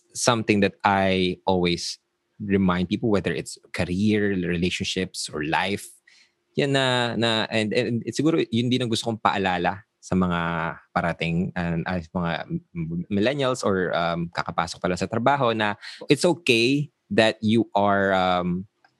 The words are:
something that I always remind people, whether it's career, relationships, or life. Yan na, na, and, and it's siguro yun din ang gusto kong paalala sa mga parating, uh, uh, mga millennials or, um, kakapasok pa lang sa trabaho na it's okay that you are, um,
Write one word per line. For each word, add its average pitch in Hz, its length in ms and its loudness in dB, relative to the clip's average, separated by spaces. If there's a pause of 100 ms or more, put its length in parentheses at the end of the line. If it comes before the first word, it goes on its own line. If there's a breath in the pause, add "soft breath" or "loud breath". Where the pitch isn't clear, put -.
(160)
something 110 480 2
that 95 240 0
I 95 560 2
always 87 560 0 (400)
remind 95 480 2
people, 104 240 0
whether 90 240 0
it's - 240 -8 (160)
career, 101 560 0
relationships, 90 960 -4
or 76 160 -8
life. 82 480 -2 (640 soft breath)
Yan 143 160 0
na, 127 480 0
na, 113 320 0
and, 107 240 0
and 117 320 0
it's 113 80 -8
siguro 156 320 0
yun 120 240 0
din 123 160 0
ang 110 40 -2
gusto 113 200 -2
kong 107 80 -6
paalala 92 640 0 (160)
sa - 160 -4
mga 90 240 2 (560)
parating, 85 560 -2
uh, 85 320 -4
uh, 92 160 -4
mga 85 320 -4 (800)
millennials 127 500 0
or, 92 300 0
um, 85 400 -2
kakapasok - 480 -6
pa - 80 -4
lang 90 100 -2
sa 98 140 -4
trabaho 123 400 0
na 107 240 0 (320 loud breath)
it's 143 160 4
okay 139 640 2 (240)
that 110 320 4
you 110 320 4
are, 98 400 2
um, 90 480 0 (360)